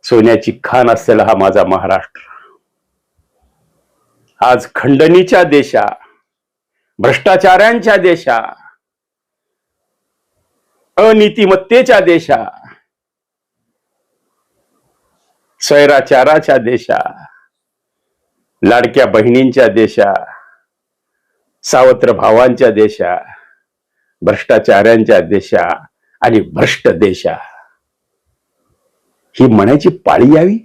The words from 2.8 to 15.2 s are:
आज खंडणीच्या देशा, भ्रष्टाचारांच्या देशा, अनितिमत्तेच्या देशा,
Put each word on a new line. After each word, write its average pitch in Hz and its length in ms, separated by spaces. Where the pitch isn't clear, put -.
आज 123 340
खंडणीच्या 170 680
देशा, 135 420
भ्रष्टाचारांच्या 190 960
देशा, 165 420
अनितिमत्तेच्या 214 1040
देशा, 151 440